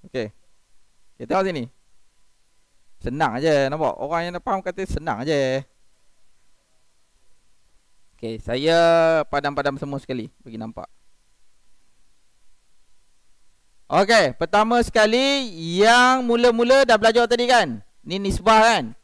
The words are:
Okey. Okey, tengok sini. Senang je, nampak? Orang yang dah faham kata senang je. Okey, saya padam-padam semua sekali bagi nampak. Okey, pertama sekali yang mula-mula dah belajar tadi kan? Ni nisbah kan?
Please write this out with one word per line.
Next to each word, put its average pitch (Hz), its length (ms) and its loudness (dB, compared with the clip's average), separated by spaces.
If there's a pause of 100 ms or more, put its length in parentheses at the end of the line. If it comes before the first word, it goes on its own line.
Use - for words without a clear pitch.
Okey. 110 260 -8 (800)
Okey, 123 140 -16
tengok 190 160 -2
sini. 156 180 -6 (1400)
Senang 127 400 -4
je, 156 120 0 (160)
nampak? 147 280 -4
Orang 165 280 -6
yang 175 120 -10
dah - 60 -12
faham 196 180 -4
kata 185 240 -8
senang 139 400 -6
je. 139 360 -2 (2500)
Okey, 113 200 -10
saya 139 400 0 (480)
padam-padam 143 560 -4
semua 139 160 -8
sekali 127 320 -10 (160)
bagi 113 120 -16
nampak. 110 280 -14 (3000)
Okey, 190 460 2
pertama 214 480 0
sekali 247 680 0 (300)
yang 247 420 4
mula-mula 240 640 4
dah 240 100 4
belajar 226 320 2
tadi 240 220 -2
kan? 156 320 2 (240)
Ni 185 160 -8
nisbah 196 420 4
kan? 208 220 2 (180)